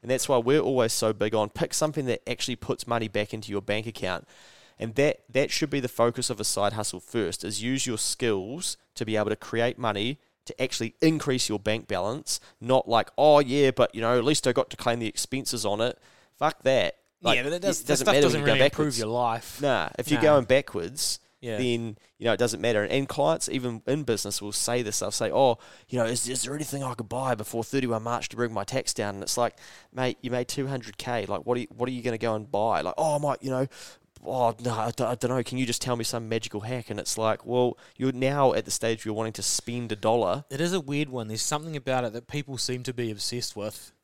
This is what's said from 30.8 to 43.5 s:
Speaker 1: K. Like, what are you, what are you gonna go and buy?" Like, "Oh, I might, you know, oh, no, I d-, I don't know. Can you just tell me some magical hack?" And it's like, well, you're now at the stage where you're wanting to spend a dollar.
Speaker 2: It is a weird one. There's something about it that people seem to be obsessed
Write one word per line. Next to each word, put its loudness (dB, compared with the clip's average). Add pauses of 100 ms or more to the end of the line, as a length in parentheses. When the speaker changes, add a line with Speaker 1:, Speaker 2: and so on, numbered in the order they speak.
Speaker 1:
K. -2
Like, -4
what 2
are -2
you, -6
what -4
are -4
you -6
gonna -2
go 0
and -6
buy?" 0
Like, -2
"Oh, 2
I 0
might, -2
you -4
know, 0 (580)
oh, 2 (100)
no, 0
I -2
d-, -2
I 0
don't -2
know. 0
Can -4
you 0
just -2
tell -2
me -4
some -4
magical -4
hack?" -8
And -6
it's -4
like, 0
well, 2 (220)
you're 0
now 2
at 0
the -8
stage -2
where -4
you're -2
wanting -4
to -8
spend -2
a -4
dollar. 2
Speaker 2:
It -6
is 0
a 0
weird -4
one. -8
There's -4
something -4
about 0
it -4
that -12
people -8
seem -4
to -6
be -2
obsessed -6